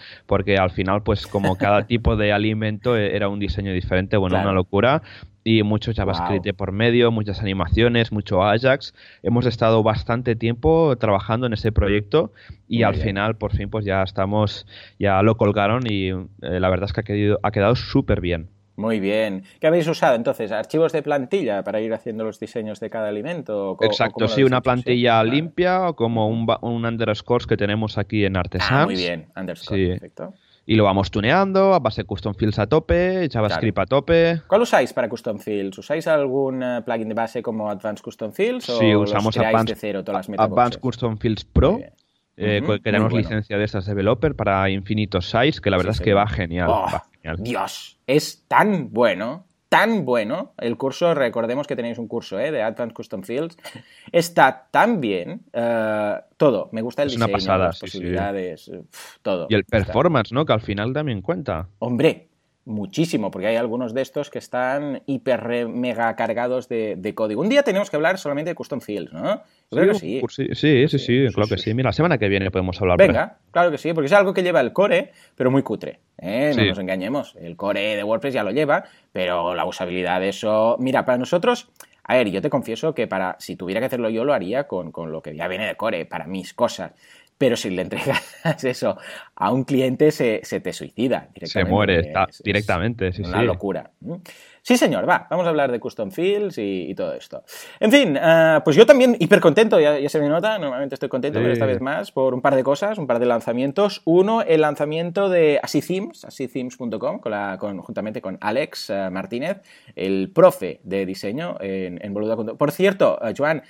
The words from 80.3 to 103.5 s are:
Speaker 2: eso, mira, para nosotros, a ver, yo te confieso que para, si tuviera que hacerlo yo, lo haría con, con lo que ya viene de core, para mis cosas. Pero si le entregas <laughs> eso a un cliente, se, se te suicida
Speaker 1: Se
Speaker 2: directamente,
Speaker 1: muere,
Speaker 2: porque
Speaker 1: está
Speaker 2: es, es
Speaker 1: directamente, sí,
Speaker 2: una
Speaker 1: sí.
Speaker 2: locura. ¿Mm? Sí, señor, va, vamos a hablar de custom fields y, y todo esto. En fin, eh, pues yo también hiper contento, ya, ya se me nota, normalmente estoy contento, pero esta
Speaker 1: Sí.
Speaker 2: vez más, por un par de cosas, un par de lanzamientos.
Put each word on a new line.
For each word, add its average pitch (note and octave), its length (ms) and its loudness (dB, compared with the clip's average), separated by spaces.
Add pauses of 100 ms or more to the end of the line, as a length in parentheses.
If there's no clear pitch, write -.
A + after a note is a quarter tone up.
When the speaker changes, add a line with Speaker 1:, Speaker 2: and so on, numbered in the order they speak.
Speaker 2:
eso, G#2+ 480 0
mira, B2+ 260 0
para B2 140 0
nosotros, F3+ 500 -2 (360)
a A2+ 100 0
ver, A#2+ 160 4
yo F#2+ 100 -2
te D3 80 -2
confieso C#3 460 -4
que A2+ 120 -2
para, F#2+ 340 -4
si - 160 -12
tuviera F#2 240 -4
que C3 60 -2
hacerlo B2 220 -2
yo, A2+ 160 -2
lo C#3+ 80 0
haría A#2+ 360 -2
con, F2 220 -6
con D#2+ 220 -10
lo D#2+ 80 -10
que D2+ 160 -14
ya E2+ 120 -6
viene F#2+ 180 -6
de F2 100 -6
core, F#2 300 -4
para E2 200 -10
mis F#2 280 -10
cosas. F#2+ 380 -4 (440)
Pero A#2+ 200 2
si A2 140 -6
le F#2 120 -4
entregas G2 400 -4 (220)
<laughs> D#3 200 -2
eso B2 320 -2 (380)
a F#2+ 160 0
un C3 140 2
cliente, C3 480 4
se, A#2 320 0
se G2 160 -4
te F2 120 -6
suicida A2+ 520 -4
Speaker 1:
Se - 100 -20
Speaker 2:
directamente, - 360 -2
Speaker 1:
muere, G2+ 260 4
Speaker 2:
porque E2 120 2
Speaker 1:
está F2+ 200 0
Speaker 2:
es, - 80 -20
es - 80 -20
Speaker 1:
directamente, G2+ 680 0
sí, G2+ 100 -8
Speaker 2:
una F#2 180 -2
Speaker 1:
sí. A#2+ 60 4
Speaker 2:
locura. F#2+ 440 -4 (100)
¿Mm? - 140 -10 (480)
Sí, A#3+ 160 2
señor, E3 280 2
va, E3 220 2
vamos F3 160 -2
a E3+ 60 0
hablar C#3 220 0
de A#2 80 -4
custom A#2 320 -8
fields G3 460 -2
y, F#2+ 300 -4
y G2 60 -8
todo F2 180 -6
esto. - 300 -12 (380)
En G#3+ 100 4
fin, A3 280 6
eh, D#3+ 460 6
pues D3 120 4
yo G#3+ 100 10
también B3+ 320 8
hiper F3 220 6
contento, G#3 400 6
ya, D3 180 6
ya C#3 100 -2
se D#3 120 0
me C#3+ 80 2
nota, F#3 300 0
normalmente C3+ 360 -4
estoy C3+ 140 -6
contento, B2+ 320 -2
pero A#2+ 120 2
esta A#2 140 2
Speaker 1:
Sí. C3 60 0
Speaker 2:
vez B2 100 -2
más, C#3 300 -4
por C3 220 2
un B2 60 -4
par C#3 140 4
de C3 80 4
cosas, G3+ 360 0
un D3 100 -4
par A#2 100 2
de A#2+ 80 2
lanzamientos. B2+ 800 0